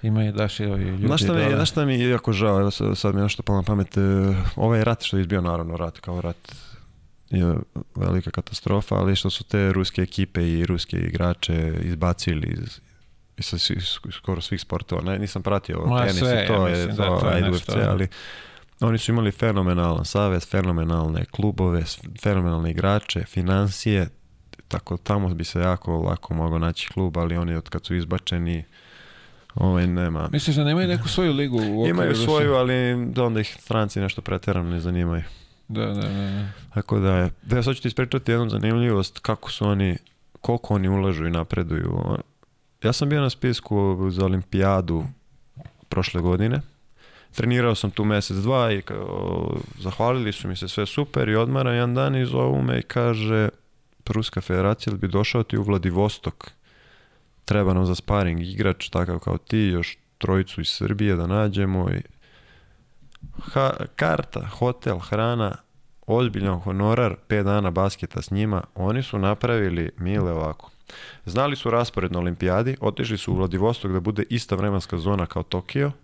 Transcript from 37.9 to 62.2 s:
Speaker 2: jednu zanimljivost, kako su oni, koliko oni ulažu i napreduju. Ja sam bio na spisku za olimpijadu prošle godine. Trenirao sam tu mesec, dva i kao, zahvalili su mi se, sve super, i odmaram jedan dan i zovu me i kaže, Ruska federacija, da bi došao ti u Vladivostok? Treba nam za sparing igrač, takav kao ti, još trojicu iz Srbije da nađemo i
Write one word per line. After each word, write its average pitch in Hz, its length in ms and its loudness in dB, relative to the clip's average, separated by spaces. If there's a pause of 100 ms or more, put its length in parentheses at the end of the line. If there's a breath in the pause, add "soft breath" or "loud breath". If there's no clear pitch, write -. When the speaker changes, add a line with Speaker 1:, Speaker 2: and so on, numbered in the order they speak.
Speaker 2:
jednu 117 160 2
zanimljivost, 107 720 2
kako - 320 -4
su - 160 -2
oni, 98 300 2 (440)
koliko - 340 0
oni 95 140 2
ulažu 95 380 2
i 85 40 0
napreduju. 82 840 -2 (680)
Ja 113 100 2
sam 143 160 0
bio 147 120 2
na 135 100 2
spisku 120 460 -2 (320)
za 92 160 2
olimpijadu 92 800 2 (840)
prošle 90 320 -2
godine. 98 400 2 (720 loud breath)
Trenirao 120 420 2
sam 101 160 -2
tu 104 140 -2
mesec, 104 320 0
dva 117 360 0
i 98 100 -2
kao, 92 640 -6 (300)
zahvalili 113 540 -2
su - 160 -8
mi 92 80 -4
se, 95 120 -8
sve 104 180 -2
super, 135 420 -2
i 107 80 2
odmaram 127 380 2
jedan 120 200 0
dan 135 220 0
i 127 100 2
zovu 131 360 2
me 123 160 0
i 117 60 -2
kaže, 110 640 0 (580)
Ruska 107 340 -2
federacija, 95 500 0
da 104 60 -4
bi 95 120 -2
došao 107 340 0
ti 110 160 -2
u 101 40 0
Vladivostok? 98 880 0 (920 soft breath)
Treba 101 300 4
nam 92 120 4
za 90 80 2
sparing 90 480 0
igrač, 95 460 -2
takav 87 300 -2
kao 85 200 -2
ti, - 200 -2
još 90 400 0 (200)
trojicu 95 420 0
iz - 80 -4
Srbije 101 480 0
da 85 100 0
nađemo 95 640 0
i 90 100 -4 (1400 soft breath)